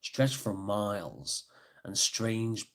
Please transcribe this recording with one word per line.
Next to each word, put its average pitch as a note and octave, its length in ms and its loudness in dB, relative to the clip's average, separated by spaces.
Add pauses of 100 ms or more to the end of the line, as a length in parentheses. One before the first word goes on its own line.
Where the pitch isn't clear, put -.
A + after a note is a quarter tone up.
stretched - 360 2
for - 180 -2
miles, G2+ 880 -2 (400)
and G2 140 -6
strange A2+ 760 0